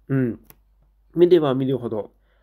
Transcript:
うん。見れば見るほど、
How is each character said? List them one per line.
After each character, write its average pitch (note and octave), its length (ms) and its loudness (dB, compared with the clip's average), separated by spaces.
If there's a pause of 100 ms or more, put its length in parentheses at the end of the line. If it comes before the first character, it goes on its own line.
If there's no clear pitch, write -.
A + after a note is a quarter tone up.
う C3+ 80 -2
ん。 B2 240 -4 (720)
見 F3 140 4
れ F3 100 6
ば C#3+ 160 0
見 C3+ 120 -2
る C3 120 -4
ほ A2+ 100 -8
ど、 G#2 220 -8 (320)